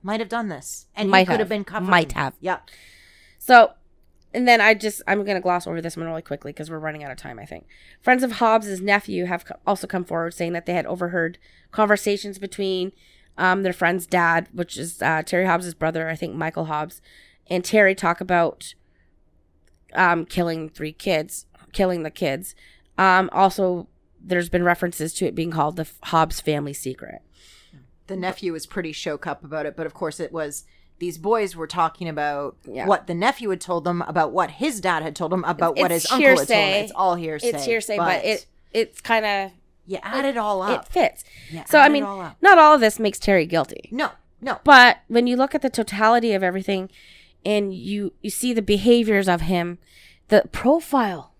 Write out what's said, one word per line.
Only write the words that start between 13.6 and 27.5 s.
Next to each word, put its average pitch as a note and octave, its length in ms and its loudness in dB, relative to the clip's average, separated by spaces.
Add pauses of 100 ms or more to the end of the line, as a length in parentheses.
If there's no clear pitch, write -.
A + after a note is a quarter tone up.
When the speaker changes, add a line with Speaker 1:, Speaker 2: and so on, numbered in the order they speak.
Speaker 2:
their F#3 100 0
friend's F3 320 -2
dad, E3+ 480 0
which F3 240 -8
is, E3+ 240 -10
uh, D#3 220 -2
Terry F#3 240 -2
Hobbs' F3 260 -2
brother, D#3+ 360 -4
I D#3+ 60 -6
think - 200 -10
Michael D#3+ 300 -6
Hobbs, D#3 360 -8 (480)
and F3+ 160 -4
Terry G3 300 4
talk F3 260 -2
about, F3 540 -2 (1200)
um, E3 320 2
killing E3 420 -4
three D#3 240 -12
kids, - 540 -4 (240)
killing F3+ 320 0
the D#3 80 -8
kids. E3 420 -6 (460)
Um, F#3+ 320 4
also, F#3 560 0 (380)
there's F3 240 -2
been F3 140 0
references F3 520 -2
to F#3 100 -4
it - 100 -4
being E3 160 -6
called D#3 240 -2
the E3 60 -8
F-, - 220 -12
Hobbs D#3+ 380 0
family D3 320 -4
secret. - 480 -12 (840)